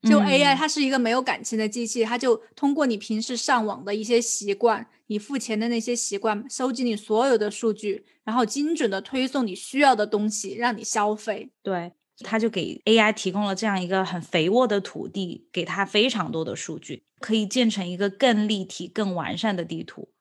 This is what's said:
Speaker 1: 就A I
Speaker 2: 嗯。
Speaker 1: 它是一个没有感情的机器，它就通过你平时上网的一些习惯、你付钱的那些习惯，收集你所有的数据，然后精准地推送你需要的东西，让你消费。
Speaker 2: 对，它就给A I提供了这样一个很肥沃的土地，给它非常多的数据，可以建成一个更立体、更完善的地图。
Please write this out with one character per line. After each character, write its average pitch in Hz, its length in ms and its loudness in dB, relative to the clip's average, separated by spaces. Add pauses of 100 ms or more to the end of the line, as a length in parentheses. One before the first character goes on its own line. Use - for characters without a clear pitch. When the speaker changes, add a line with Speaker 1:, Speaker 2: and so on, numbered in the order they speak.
Speaker 1:
就 294 160 8
A 285 220 4
I 277 140 6
Speaker 2:
嗯。 - 20 -6
Speaker 1:
它 311 80 0
是 302 160 0
一 262 80 2
个 269 80 2
没 240 140 2
有 254 100 2
感 - 220 -4
情 220 160 -4
的 220 80 0
机 233 180 -4
器， 226 200 0
它 233 120 -2
就 233 240 2 (140)
通 285 180 2
过 285 120 2
你 233 100 2
平 214 260 -4
时 247 140 -6
上 233 300 0
网 202 180 -6
的 202 100 -4
一 220 80 -4
些 233 200 2
习 202 320 -4
惯、 226 340 2 (200)
你 208 120 -4
付 277 180 -6
钱 220 220 -4
的 226 100 0
那 233 100 0
些 240 160 -2
习 202 220 -4
惯， 214 320 -2
收 254 220 -2
集 247 120 -4
你 233 120 0
所 220 320 2
有 240 100 4
的 208 140 0
数 220 220 -2
据， 208 320 -6 (180)
然 226 120 -4
后 247 100 4
精 294 280 -2
准 254 160 0
地 190 120 -2
推 262 260 -2
送 254 180 -2
你 190 80 -4
需 - 260 -6
要 285 160 8
的 208 120 0
东 208 220 0
西， 190 260 -6
让 240 200 0
你 - 80 -12
消 214 300 0
费。 214 360 -6 (120)
Speaker 2:
对， 175 300 -4 (320)
它 226 160 -2
就 226 100 2
给 117 360 -4
A 220 120 6
I 214 140 6
提 202 200 -4
供 202 120 -2
了 196 100 -2
这 214 140 -4
样 190 140 0
一 180 60 -4
个 190 180 0
很 175 160 -6
肥 165 280 0
沃 247 160 6
的 202 140 2
土 - 300 -8
地， 185 420 -8
给 170 140 -4
它 175 200 -4
非 214 240 4
常 190 220 -4
多 160 140 -4
的 113 100 -6
数 151 240 -10
据， - 240 -14 (160)
可 220 160 -2
以 214 100 2
建 233 240 2
成 196 160 -4
一 175 120 -8
个 196 120 0
更 214 380 2
立 202 160 -2
体、 185 240 -10
更 202 260 -2
完 160 240 -4
善 208 160 0
的 170 120 -4
地 165 180 -10
图。 - 260 -16 (120)